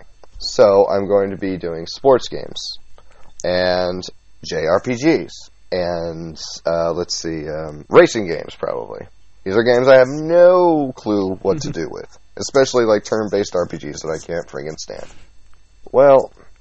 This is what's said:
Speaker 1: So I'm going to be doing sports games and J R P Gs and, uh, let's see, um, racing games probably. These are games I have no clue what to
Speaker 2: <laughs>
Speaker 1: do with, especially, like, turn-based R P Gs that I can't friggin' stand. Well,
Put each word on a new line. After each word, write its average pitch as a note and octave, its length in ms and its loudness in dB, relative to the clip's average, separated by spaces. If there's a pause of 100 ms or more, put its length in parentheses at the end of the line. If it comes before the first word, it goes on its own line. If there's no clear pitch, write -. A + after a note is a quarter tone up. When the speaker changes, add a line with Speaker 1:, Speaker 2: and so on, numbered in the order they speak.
(380)
Speaker 1:
So G2+ 500 4
I'm G2+ 200 -2
going G2 220 2
to G2 60 -8
be F#2+ 200 -6
doing E2 300 -8
sports - 420 2
games - 500 -12 (640)
and F2+ 580 0 (420)
J D#2+ 220 -6
R F2+ 140 4
P B2 140 -4
Gs B2 380 0 (400)
and, E2+ 640 -6 (300)
uh, E2+ 240 -2
let's E2+ 260 -6
see, D#2+ 320 -8
um, D2+ 400 -10
racing A#2+ 380 4
games - 300 -6
probably. G#1+ 500 -8 (380)
These F#2+ 120 0
are A#2 60 4
games B2 260 4
I C3+ 100 10
have B2+ 100 6
no D#3+ 880 4
clue G2 420 -2
what F2+ 260 -2
to D2 80 -8
Speaker 2:
<laughs> - 20 -8
Speaker 1:
do D#2+ 180 -6
with, - 280 -16 (180)
especially, B2+ 480 2
like, G#2+ 200 2
turn-based G#2+ 500 -4
R F2 120 0
P E2+ 120 -10
Gs D2 240 -12
that D#2 80 -8
I D#2+ 160 -4
can't E2+ 200 -6
friggin' D2 320 -10
stand. - 280 -14 (840)
Well, C3+ 420 6 (280)